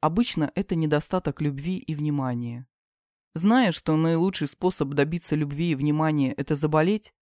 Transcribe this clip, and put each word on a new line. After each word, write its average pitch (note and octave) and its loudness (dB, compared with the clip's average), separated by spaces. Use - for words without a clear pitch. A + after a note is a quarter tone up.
Обычно F3 0
это F#3+ -2
недостаток D3+ 0
любви D3 -4
и - -6
внимания. B2+ -4
Зная, G#3+ 4
что - 0
наилучший E3 2
способ D#3 0
добиться D#3 0
любви D3+ -2
и - 2
внимания — D3 0
это C#3+ -2
заболеть D#3 0